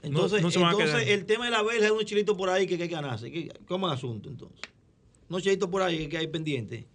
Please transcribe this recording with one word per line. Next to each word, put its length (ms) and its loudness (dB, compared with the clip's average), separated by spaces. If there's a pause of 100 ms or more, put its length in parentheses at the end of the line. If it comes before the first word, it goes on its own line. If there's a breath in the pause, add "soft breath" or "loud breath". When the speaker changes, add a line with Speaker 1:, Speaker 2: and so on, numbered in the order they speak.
Speaker 1:
No, 60 -8
Speaker 2:
Entonces, 320 2
Speaker 1:
no 100 2
se 80 2
van 100 6
a 20 4
Speaker 2:
entonces 340 2
Speaker 1:
quedar. 40 -2 (100)
Speaker 2:
el 60 -8
tema 200 0
de 60 -2
la 120 2
verja 220 2
es 60 4
un 120 2
chilito 320 0
por 140 0
ahí 180 2
que, 80 -2
que 80 -4
hay 60 -4
que 60 -6
ganarse. 360 -6
¿Qué, 220 -10 (140)
cómo 200 -2
es 60 0
el 40 -4
asunto, 320 -8
entonces? 300 -16 (680)
Unos 120 -4
chilitos 280 2
por 140 0
ahí 240 -2
que 100 -6
hay 100 -2
pendiente. 680 -6